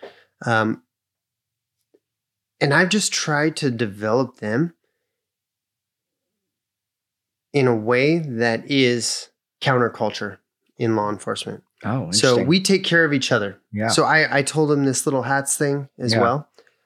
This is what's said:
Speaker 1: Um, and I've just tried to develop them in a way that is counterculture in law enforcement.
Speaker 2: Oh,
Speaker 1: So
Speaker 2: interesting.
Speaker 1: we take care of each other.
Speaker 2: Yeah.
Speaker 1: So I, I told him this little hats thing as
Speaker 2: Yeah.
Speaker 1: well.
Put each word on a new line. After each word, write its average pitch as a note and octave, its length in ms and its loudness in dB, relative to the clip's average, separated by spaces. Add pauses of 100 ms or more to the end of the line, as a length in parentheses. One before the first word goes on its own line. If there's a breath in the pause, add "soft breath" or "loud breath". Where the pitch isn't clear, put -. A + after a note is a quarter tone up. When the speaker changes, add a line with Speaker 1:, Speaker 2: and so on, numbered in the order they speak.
(460 loud breath)
Speaker 1:
Um, A2 380 0 (1800)
and C#3+ 140 0
I've F3 160 4
just G3+ 240 -2
tried D#3 440 -2
to C#3 140 -2
develop A2 680 -2
them A#2+ 340 -2 (2750)
in C#3 140 4
a A#2+ 80 4
way B2 440 2
that A#2 500 -2
is B2 600 0 (320)
counterculture A2 760 -2 (400)
in A2+ 180 0
law G#2 140 0
enforcement. G#2 540 -8 (200)
Speaker 2:
Oh, G#2 280 -4
Speaker 1:
So G#2+ 180 2
Speaker 2:
interesting. A#2+ 180 2
Speaker 1:
we F#3 140 4
take F#3+ 220 2
care E3+ 220 2
of D3 80 0
each C3+ 180 0
other. G2+ 280 -2 (120)
Speaker 2:
Yeah. G#2 180 -2
Speaker 1:
So D3+ 140 2
I, C#3+ 360 2
I - 20 2
told D3 300 0
him C#3+ 140 2
this C3 200 -2
little C3+ 180 0
hats C#3 340 -2
thing C#3+ 300 -2 (100)
as A#2+ 160 -2
Speaker 2:
Yeah. A#2 80 2
Speaker 1:
well. B2+ 280 0 (360 soft breath)